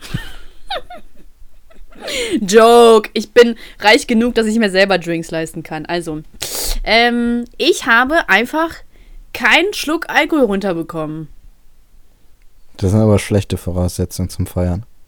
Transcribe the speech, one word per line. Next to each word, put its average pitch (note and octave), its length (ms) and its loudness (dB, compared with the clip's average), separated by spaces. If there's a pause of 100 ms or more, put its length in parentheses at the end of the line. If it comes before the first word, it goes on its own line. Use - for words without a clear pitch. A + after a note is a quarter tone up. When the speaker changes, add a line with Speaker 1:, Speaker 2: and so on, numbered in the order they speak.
Speaker 1:
<laughs> - 2500 -10
Joke, A3+ 720 6
ich G#3+ 180 -6
bin A#3 240 6 (240)
reich G#3+ 280 4
genug, A#3+ 280 0
dass A3 120 2
ich G#3+ 100 0
mir A3 140 2
selber F#3+ 260 4
Drinks E3+ 340 -4
leisten D#3+ 320 -6
kann. D#3 220 -10
Also, E3 360 -6 (640)
ähm, A#3+ 600 2 (120)
ich E4 280 0
habe B3+ 440 2
einfach C#4 420 0 (640)
keinen D4+ 400 2
Schluck - 360 -4
Alkohol D4 360 2
runterbekommen. E3 840 -4 (1500)
Speaker 2:
Das F#2+ 140 0
sind G#2+ 100 4
aber G#2 180 6
schlechte G2 380 -2
Voraussetzungen F2+ 720 -4
zum - 180 -6
Feiern. F2+ 380 -2 (220)